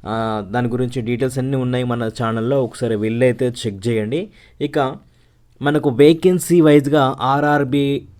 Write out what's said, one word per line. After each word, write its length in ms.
ఆ, 460
దాని 160
గురించి 340
డీటెయిల్స్ 380
అన్నీ 180
ఉన్నాయి 260
మన 240
ఛానల్లో. 560
ఒకసారి 320
వెళ్ళి 300
అయితే 220
చెక్ 400
చేయండి. 420
ఇక 360
మనకు 280
వేకెన్సీ 720
వైజ్‌గా 580
ఆర్ఆర్బీ 880